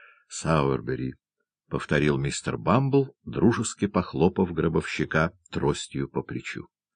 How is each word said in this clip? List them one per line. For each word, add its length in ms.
Сауэрбери", — 880
повторил 480
мистер 400
Бамбл, 560
дружески 640
похлопав 640
гробовщика 800
тростью 580
по 120
плечу. 460